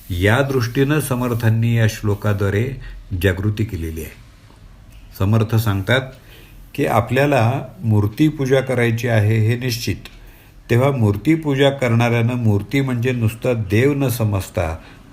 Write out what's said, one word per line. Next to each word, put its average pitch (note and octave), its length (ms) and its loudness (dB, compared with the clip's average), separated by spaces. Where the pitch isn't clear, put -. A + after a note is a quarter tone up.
या G2+ 320 2
दृष्टीनं C3+ 580 0
समर्थांनी A#2 800 0
या A2+ 120 4
श्लोकाद्वारे G2+ 920 -2
जागृती G#2 420 0
केलेली D#2+ 360 -8
आहे. D2 120 -14
समर्थ A2 360 2
सांगतात A2 460 0
की - 120 -2
आपल्याला B2+ 760 2
मूर्तीपूजा C3 800 0
करायची A#2+ 480 -2
आहे A2 300 2
हे A2+ 200 2
निश्चित, A#2 380 -4
तेव्हा B2 200 4
मूर्तीपूजा C3+ 800 2
करणाऱ्यानं A#2+ 640 2
मूर्ती A2 460 0
म्हणजे B2+ 320 -2
नुसता A#2+ 400 -2
देव A2+ 420 2
न C#3 140 0
समजता G2 680 -2